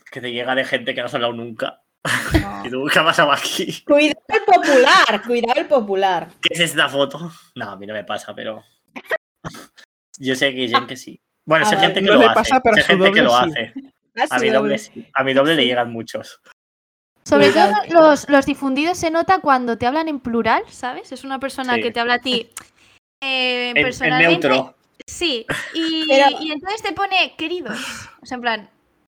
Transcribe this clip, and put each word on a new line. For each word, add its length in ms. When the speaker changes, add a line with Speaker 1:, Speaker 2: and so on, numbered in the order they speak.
Speaker 1:
que 80
te 140
llega 220
de 100
gente 280
que 60
no 60
has 80
hablado 180
nunca. 520
Speaker 2:
No. 600
Speaker 1:
<laughs> 40
Y 20
tú, 220
"¿qué 80
ha 60
pasado 260
aquí?". 540
Speaker 3:
Cuidado 420
el 160
popular, 800
cuidado 360
el 60
popular. 600
Speaker 1:
"¿Qué 120
es 60
esta 300
foto?". 420
No, 140
a 80
mí 100
no 60
me 100
pasa, 320
pero 260
<laughs> 460
yo 160
sé 180
que 100
hay 60
gente 180
que 100
sí. 240
Bueno, 200
Speaker 3:
A 40
Speaker 1:
sé 60
Speaker 3:
ver. 100
Speaker 1:
gente 160
que 60
Speaker 4:
No 60
Speaker 1:
lo 60
Speaker 4:
le 80
Speaker 1:
hace, 80
Speaker 4:
pasa, 260
pero 140
Speaker 1:
sé 60
Speaker 4:
a 20
su 100
Speaker 1:
gente 180
que 100
Speaker 4:
doble 20
Speaker 1:
lo 300
Speaker 4:
sí. 60
Speaker 1:
hace. 140
Speaker 3:
A 40
Speaker 1:
A 40
mi 80
Speaker 3:
su 60
Speaker 1:
doble 0
Speaker 3:
doble. 240
Speaker 1:
sí. 360
A 100
mi 100
doble 220
le 80
Speaker 3:
Sí. 40
Speaker 1:
llegan 240
muchos. 500
Speaker 2:
Sobre 280
Speaker 3:
Cuidado. 220
Speaker 2:
todo 200
los, 200
los 160
difundidos 520
se 140
nota 280
cuando 380
te 80
hablan 220
en 120
plural, 480
¿sabes? 440
Es 120
una 160
persona 360
Speaker 1:
Sí. 60
Speaker 2:
que 100
te 80
habla 160
a 40
ti, 300
eh, 500
Speaker 1:
En, 60
en 60
Speaker 2:
personalmente. 680
Speaker 1:
neutro. 260
Speaker 2:
Sí, 380
y, 340
Speaker 3:
Pero 200
Speaker 2:
y 100
entonces 320
te 100
pone 440
"queridos". 720
O 40
sea, 100
en 60
plan 280